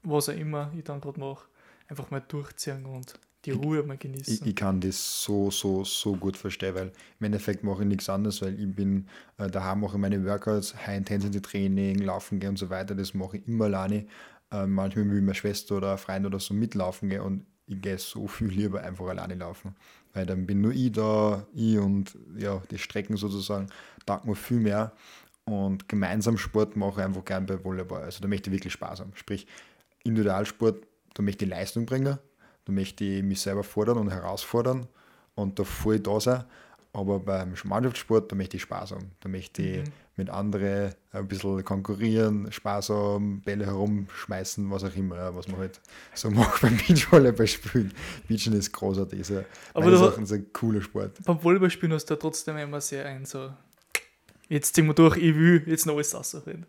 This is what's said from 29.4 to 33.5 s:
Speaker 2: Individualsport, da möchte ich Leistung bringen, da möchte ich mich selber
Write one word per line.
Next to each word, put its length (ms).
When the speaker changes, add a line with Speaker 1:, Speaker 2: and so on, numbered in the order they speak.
Speaker 2:
Individualsport, 800
da 100
möchte 220
ich 60
Leistung 340
bringen, 320
da 60
möchte 320
ich 200
mich 180
selber 220